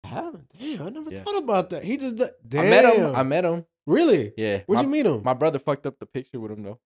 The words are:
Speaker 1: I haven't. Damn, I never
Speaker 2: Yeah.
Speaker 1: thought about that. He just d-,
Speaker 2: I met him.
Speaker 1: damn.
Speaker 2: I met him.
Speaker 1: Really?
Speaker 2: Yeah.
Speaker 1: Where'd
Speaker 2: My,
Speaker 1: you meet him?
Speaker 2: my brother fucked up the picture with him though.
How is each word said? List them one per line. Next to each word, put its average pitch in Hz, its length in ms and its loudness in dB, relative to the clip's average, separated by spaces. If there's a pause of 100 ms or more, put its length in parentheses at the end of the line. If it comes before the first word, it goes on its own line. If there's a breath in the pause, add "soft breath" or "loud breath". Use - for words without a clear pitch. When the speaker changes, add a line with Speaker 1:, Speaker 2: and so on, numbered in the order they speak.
Speaker 1:
I - 40 -18
haven't. 214 420 -12 (100)
Damn, 233 280 -10
I - 20 -10
never 311 220 -14
Speaker 2:
Yeah. 190 120 -14
Speaker 1:
thought 403 200 -4
about 202 280 0
that. 156 120 -8
He 220 140 -4
just 262 200 -6
d-, 247 60 0 (340)
Speaker 2:
I 175 120 4
met 254 160 8
him. 220 180 6
Speaker 1:
damn. 139 120 0
Speaker 2:
I 131 80 2
met 156 220 0
him. 170 200 -2 (200)
Speaker 1:
Really? 185 520 2
Speaker 2:
Yeah. 104 280 -2
Speaker 1:
Where'd 208 140 2
Speaker 2:
My, - 40 2
Speaker 1:
you 277 60 0
meet 294 160 0
him? 120 180 0
Speaker 2:
my 127 100 0
brother 143 260 0
fucked 143 260 -4
up 135 140 -8
the 127 60 -14
picture 127 340 -10
with 107 120 -8
him 107 120 -12
though. 101 220 -12